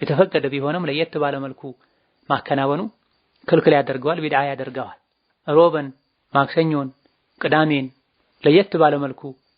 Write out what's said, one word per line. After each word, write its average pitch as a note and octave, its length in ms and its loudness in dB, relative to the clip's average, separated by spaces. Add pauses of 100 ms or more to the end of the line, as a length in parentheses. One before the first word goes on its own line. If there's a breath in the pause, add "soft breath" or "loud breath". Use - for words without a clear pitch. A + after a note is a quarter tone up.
የተፈቀደ D3+ 480 0
ቢሆንም C#3+ 380 -4
ለየት D3+ 320 -4
ባለ C#3+ 200 -2
መልኩ C3+ 240 -12 (640)
ማከናወኑ C#3 520 -2 (680)
ክልክል D#3+ 260 4
ያደርገዋል፣ C#3 460 -2
ቢድዓ D3 240 -2
ያደርገዋል። C3 540 -10 (500)
ሮብን፣ D#3 380 4 (480)
ማክሰኞን፣ C#3+ 540 0 (520)
ቅዳሜን D3+ 460 2 (580)
ለየት D3+ 320 4
ባለ D3+ 220 6
መልኩ C#3 240 -8 (360)